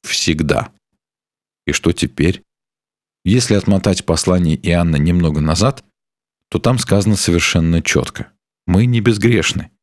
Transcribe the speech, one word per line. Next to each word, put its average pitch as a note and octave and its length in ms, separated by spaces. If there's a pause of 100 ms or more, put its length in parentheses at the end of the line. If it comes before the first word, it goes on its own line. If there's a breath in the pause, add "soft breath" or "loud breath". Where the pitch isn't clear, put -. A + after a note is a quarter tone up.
Всегда. - 680 (920)
И - 60
что - 220
теперь? D#2 500 (840)
Если A#2 300
отмотать G2 500
послание F2 520 (120)
Иоанна E2+ 280
немного D#2+ 440
назад, E2 440 (640)
то - 80
там C3 220
сказано F#3+ 340
совершенно E2+ 680
четко: - 500 (340)
«Мы F#2+ 200
не A#2+ 140
безгрешны. G#2+ 720 (120)